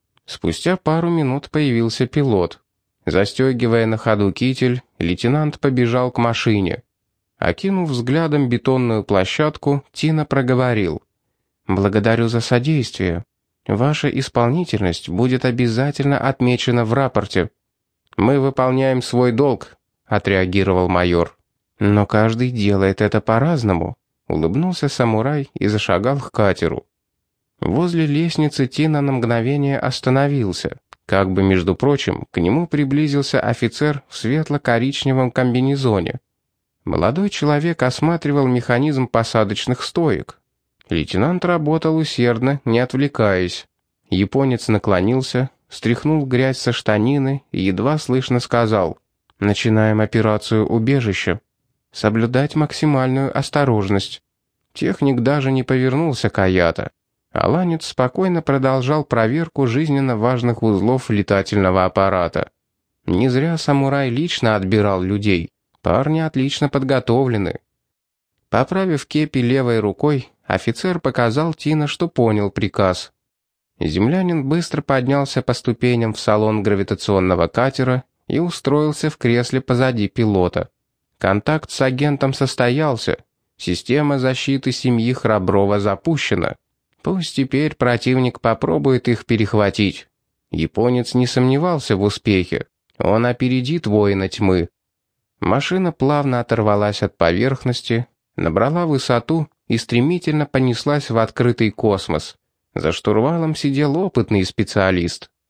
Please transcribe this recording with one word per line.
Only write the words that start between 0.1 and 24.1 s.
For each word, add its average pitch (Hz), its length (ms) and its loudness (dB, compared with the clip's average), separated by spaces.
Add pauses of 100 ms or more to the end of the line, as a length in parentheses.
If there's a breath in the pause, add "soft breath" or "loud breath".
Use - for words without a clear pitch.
Спустя - 520 -4
пару 165 320 0
минут 143 400 -2
появился 120 580 0
пилот. 113 520 0 (460)
Застёгивая 117 800 0
на 110 120 -2
ходу 104 340 0
китель, 127 500 -2 (160)
лейтенант 131 600 -2
побежал 127 520 0
к - 60 -10
машине. 113 640 0 (540)
Окинув 185 520 -2
взглядом 143 600 0
бетонную 120 540 0
площадку, 143 800 0 (100)
Тина 156 320 0
проговорил: 123 760 0 (640)
«Благодарю 107 600 2
за 117 140 0
содействие. 120 840 -2 (440)
Ваша 131 420 0
исполнительность 120 1000 -2
будет 120 360 0
обязательно 127 720 0
отмечена 123 680 0
в 110 80 0
рапорте». 120 560 0 (680)
«Мы 127 220 4
выполняем 131 640 0
свой 123 300 2
долг», 127 460 0 (280)
отреагировал 95 840 2
майор. 87 480 2 (420)
«Но 104 260 4
каждый 113 460 0
делает 101 480 2
это 104 220 2
по-разному», 113 760 0 (320)